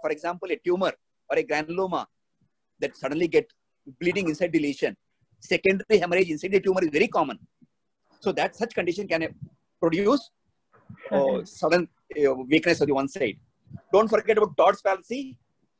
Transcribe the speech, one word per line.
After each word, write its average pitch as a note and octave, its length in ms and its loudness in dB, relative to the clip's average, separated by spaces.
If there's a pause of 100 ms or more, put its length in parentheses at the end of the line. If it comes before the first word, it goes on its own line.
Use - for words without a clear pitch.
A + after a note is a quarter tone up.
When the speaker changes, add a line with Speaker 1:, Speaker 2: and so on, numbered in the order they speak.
Speaker 1:
for D#3 100 -4
example, E3+ 400 -6
a C#3+ 140 -2
tumor F3+ 260 0 (380)
or D3+ 80 0
a D#3+ 60 0
granuloma D#3 600 -4 (760)
that C#3 160 -6
suddenly D3+ 320 -4
get D#3 200 2 (520)
bleeding F#3 300 -2
inside E3+ 220 -2
the E3 80 0
lesion. C#3+ 360 -2 (440)
Secondary F#3+ 600 0
hemorrhage F3 300 2
inside D#3 220 -4
the G3 80 4
tumor F#3+ 240 2
is D#3+ 60 0
very D#3 180 2
common. D3 320 -2 (800)
So G3 140 -2
that D3+ 220 -2
such - 200 -6
condition F#3+ 320 -4
can E3 260 -2 (480)
produce, G3+ 480 2 (840)
uh, C#3 320 0
Speaker 2:
Sudden. - 20 -14
Speaker 1:
sudden, E3+ 420 0 (380)
uh, C3+ 80 4
weakness D3 480 2
of C#3+ 60 2
the C#3+ 60 0
one C3+ 140 0
side. B2+ 300 -4 (540)
Don't G#3+ 160 6
forget G#3+ 300 2
about G3 180 0
Todd's F#3+ 260 4
palsy, A#3+ 560 -4 (420)